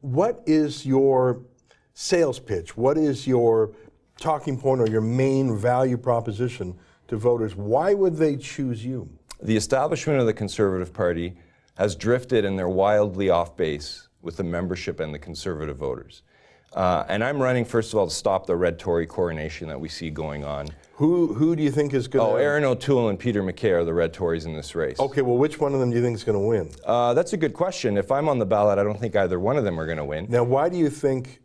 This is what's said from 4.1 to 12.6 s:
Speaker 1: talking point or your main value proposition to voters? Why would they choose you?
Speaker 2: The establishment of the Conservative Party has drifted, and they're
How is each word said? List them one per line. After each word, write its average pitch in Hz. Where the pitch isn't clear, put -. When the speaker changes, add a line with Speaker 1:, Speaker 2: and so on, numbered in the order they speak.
Speaker 1:
talking 147
point 131
or 113
your 110
main 131
value 123
proposition 113
to 113
voters? 110
Why 120
would 190
they 151
choose 120
you? 127
Speaker 2:
The 110
establishment 139
of 123
the 110
Conservative 95
Party 87
has 98
drifted, 120
and 95
they're 90